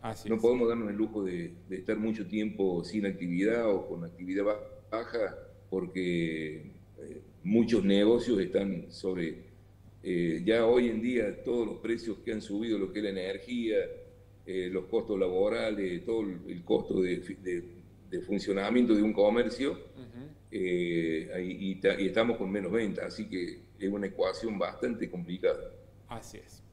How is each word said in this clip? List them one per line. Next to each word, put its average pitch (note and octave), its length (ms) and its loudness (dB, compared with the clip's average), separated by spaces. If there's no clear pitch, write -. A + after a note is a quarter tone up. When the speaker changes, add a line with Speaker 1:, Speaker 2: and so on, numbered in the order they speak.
Speaker 1:
Así A2 280 -8
Speaker 2:
No A2+ 60 4
Speaker 1:
es. G#2+ 60 -2
Speaker 2:
podemos A#2 280 4
darnos A#2 200 -2
el G2+ 60 -4
lujo G#2+ 280 -2
de, F2 300 -4
de F#2+ 100 -6
estar G#2+ 200 -2
mucho G#2+ 300 -2
tiempo G2 560 0
sin G#2 220 -2
actividad G2 640 0
o F#2 180 2
con E2+ 180 -8
actividad F#2 400 -4
ba-, G#2 240 -2
baja, A2+ 460 -2
porque, E2 1000 -2
eh, - 220 -14
muchos A2 400 6
negocios G#2 560 6
están F#2+ 500 0
sobre, F2+ 540 -4
eh, F2 420 0
ya A2+ 200 6
hoy B2 240 6
en A2 120 -2
día A2+ 420 0
todos A#2+ 240 0
los F2+ 120 -6
precios A2 440 -4
que A#2 80 -6
han G#2+ 100 -4
subido, G#2+ 380 -2
lo F#2 140 -4
que G#2 60 -4
es G#2+ 40 -2
la G2+ 60 0
energía, G2+ 680 -2
eh, F#2 260 -2
los F#2 140 -2
costos G#2 340 0
laborales, F#2+ 880 0
todo A2+ 160 0
el, F#2+ 160 -4
el F2+ 160 -8
costo G#2+ 380 2
de, F2+ 160 2
de, F2 200 -4
de F3+ 120 -4
funcionamiento G#2 720 2
de G#2 60 6
un G#2+ 100 4
comercio, A2 600 4
Speaker 1:
Ujú. B2+ 560 -14
Speaker 2:
eh, E2+ 800 0
y, F#2+ 120 -2
y F#2 40 -4
ta-, - 240 2
y F#2+ 80 2
estamos A2+ 300 2
con F#2+ 140 -4
menos F#2+ 200 -2
ventas, F#2+ 340 0
así G2+ 220 -8
que F2+ 320 -6
es G2 120 -2
una G2+ 160 -2
ecuación G2 520 -2
bastante G2 500 -2
complicada. - 640 -2
Speaker 1:
Así A2+ 280 -14
es. - 360 -20